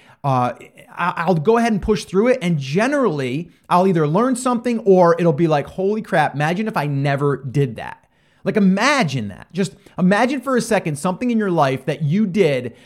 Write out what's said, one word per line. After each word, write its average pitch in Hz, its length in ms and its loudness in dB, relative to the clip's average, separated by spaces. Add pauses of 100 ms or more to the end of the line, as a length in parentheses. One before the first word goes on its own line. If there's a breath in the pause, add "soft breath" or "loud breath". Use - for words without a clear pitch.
(240 loud breath)
uh, 127 300 0 (420)
I, 175 200 -2
I'll 170 180 0
go 202 240 2
ahead 233 140 2
and 196 100 -2
push - 240 -2
through 202 220 0
it. 254 120 2
And 175 180 0
generally, 160 920 -2 (180 soft breath)
I'll 180 180 2
either 165 220 2
learn 233 280 0
something, 240 440 -2
or 180 380 6
it'll 170 160 2
be 165 140 0
like, 147 180 0
"Holy 202 340 -4
crap, 156 340 -2
imagine 170 320 -2
if 220 120 -4
I 147 80 -4
never 143 500 -2
did 143 400 -2
that." - 320 -16 (340)
Like, - 140 -2
imagine 196 720 2
that. - 240 -16
Just 190 220 -4 (240 soft breath)
imagine 220 420 2
for 262 160 -2
a 226 60 0
second 180 340 -2
something 185 340 -4
in 233 60 0
your 208 140 0
life 139 340 0
that 156 180 -4
you 180 240 0
did 147 480 0 (120)